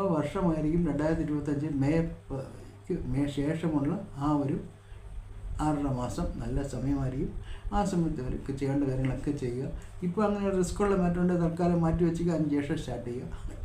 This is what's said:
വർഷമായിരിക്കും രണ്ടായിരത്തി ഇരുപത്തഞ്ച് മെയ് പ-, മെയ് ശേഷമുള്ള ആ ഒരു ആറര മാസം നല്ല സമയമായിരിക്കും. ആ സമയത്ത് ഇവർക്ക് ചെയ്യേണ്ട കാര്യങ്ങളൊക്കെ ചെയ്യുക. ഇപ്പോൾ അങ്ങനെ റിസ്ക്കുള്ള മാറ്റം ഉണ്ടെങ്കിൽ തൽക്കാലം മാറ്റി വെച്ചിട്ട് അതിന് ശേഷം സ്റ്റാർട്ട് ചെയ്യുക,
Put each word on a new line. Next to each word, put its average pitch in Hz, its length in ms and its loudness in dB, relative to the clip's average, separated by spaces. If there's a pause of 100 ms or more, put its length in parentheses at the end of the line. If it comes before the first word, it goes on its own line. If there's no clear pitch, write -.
(180)
വർഷമായിരിക്കും 160 720 2
രണ്ടായിരത്തി 151 340 2
ഇരുപത്തഞ്ച് 147 520 0
മെയ് 143 280 4 (260)
പ-, 135 220 -6 (560)
മെയ് 135 220 2
ശേഷമുള്ള 151 680 0 (220)
ആ 143 160 0
ഒരു 147 260 2 (1040)
ആറര 147 260 2
മാസം 123 380 -2 (100)
നല്ല 135 320 -2
സമയമായിരിക്കും. 135 640 -2 (420)
ആ 202 120 4
സമയത്ത് 165 360 0
ഇവർക്ക് 135 380 -4
ചെയ്യേണ്ട 139 240 2
കാര്യങ്ങളൊക്കെ 131 480 0
ചെയ്യുക. 131 360 -2 (360)
ഇപ്പോൾ 180 220 2
അങ്ങനെ 202 320 2
റിസ്ക്കുള്ള 196 380 2
മാറ്റം 180 260 2
ഉണ്ടെങ്കിൽ 180 220 4
തൽക്കാലം 170 380 4
മാറ്റി 165 220 4
വെച്ചിട്ട് 170 280 2
അതിന് 156 180 2
ശേഷം 143 280 0
സ്റ്റാർട്ട് 120 320 -6
ചെയ്യുക, 127 160 -6 (400)